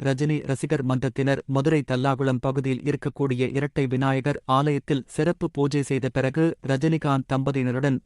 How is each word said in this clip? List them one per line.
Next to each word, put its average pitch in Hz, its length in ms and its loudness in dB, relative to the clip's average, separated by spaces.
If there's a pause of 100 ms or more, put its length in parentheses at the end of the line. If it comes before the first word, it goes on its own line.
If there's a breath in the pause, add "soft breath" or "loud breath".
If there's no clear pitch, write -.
ரஜினி 143 440 0
ரசிகர் 143 360 -2
மன்றத்தினர் 131 600 0
மதுரை 139 460 2
தல்லாகுளம் 131 500 0
பகுதியில் 131 400 -2
இருக்கக்கூடிய 131 720 -2
இரட்டை 139 320 0
விநாயகர் 135 580 0
ஆலயத்தில் 139 640 2
சிறப்பு 165 440 -2
பூஜை 143 300 0
செய்த 131 320 -2
பிறகு 143 440 0 (100)
ரஜினிகாந்த் 139 560 2 (100)
தம்பதியினருடன் 135 720 0